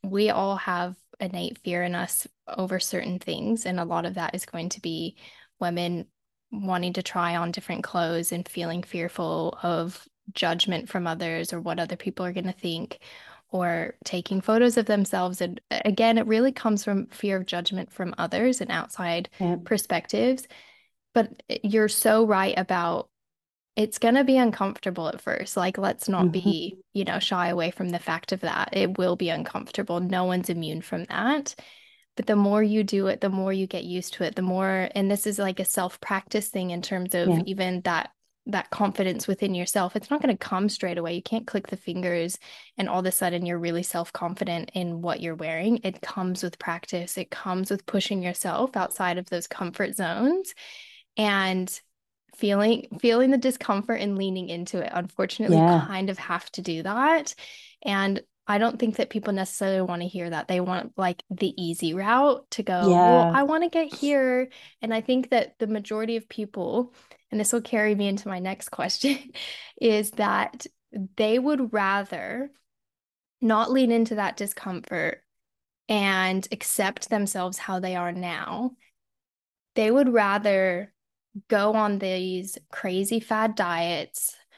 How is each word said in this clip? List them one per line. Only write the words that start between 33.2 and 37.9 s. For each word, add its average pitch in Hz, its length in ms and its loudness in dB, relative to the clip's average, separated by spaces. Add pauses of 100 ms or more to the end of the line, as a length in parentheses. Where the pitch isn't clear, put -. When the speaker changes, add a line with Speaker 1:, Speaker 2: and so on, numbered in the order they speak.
Speaker 2:
the 202 80 0
more 190 240 0
you 190 140 -2
get 185 180 -8
used 180 300 -6
to 180 100 -4
it, - 100 -4
the 185 60 -4
more, 185 540 0
and 196 160 2
this 202 160 0
is 208 120 -2
like 190 220 -2
a 185 60 -2
self-practice - 840 -2
thing 185 220 -4
in 175 100 -4
terms 185 340 -4
of 175 140 2
Speaker 1:
Yeah. 170 160 4
Speaker 2:
even 185 380 -2
that, 175 300 -2 (340)